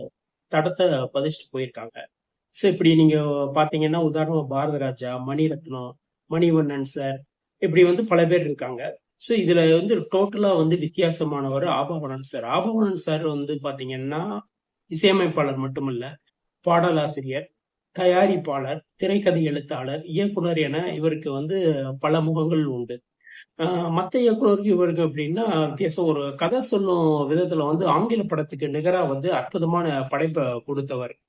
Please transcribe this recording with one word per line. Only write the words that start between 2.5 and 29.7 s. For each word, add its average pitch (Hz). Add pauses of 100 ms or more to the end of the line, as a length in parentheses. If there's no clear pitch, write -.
இப்படி 160
நீங்க 156 (340)
பாத்தீங்கன்னா, 156
உதாரணமா 156
பாரத 143
ராஜா, 127
மணிரத்னம், 147 (400)
மணிவண்ணன் 160
சார், 135 (360)
இப்படி 175
வந்து 180
பல 170
பேர் 175
இருக்காங்க. 131 (140)
So, -
இதுல 165
வந்து 202
டோட்டலா 196
வந்து 160
வித்தியாசமானவர் 147
ஆபவனன் 135
சார். 127
ஆபவனன் 196
சார் 156
வந்து 143
பாத்தீங்கன்னா, 139 (480)
இசையமைப்பாளர் 165
மட்டுமல்ல, 135 (460)
பாடலாசிரியர், 151 (480)
தயாரிப்பாளர், 160 (140)
திரைக்கதை 190
எழுத்தாளர், 143
இயக்குனர் 170
என 156
இவருக்கு 156
வந்து 156 (140)
பல 156
முகங்கள் 160
உண்டு. 123 (600)
ஆ, 160 (240)
மத்த 190
இயக்குனருக்கு 220
இவருக்கு 175
அப்படின்னா 156
வித்தியாசம். 165
ஒரு 143
கதை 185
சொல்லும் 165
விதத்துல 160
வந்து 165
ஆங்கில 208
படத்துக்கு 151
நிகரா 160
வந்து 143
அற்புதமான 160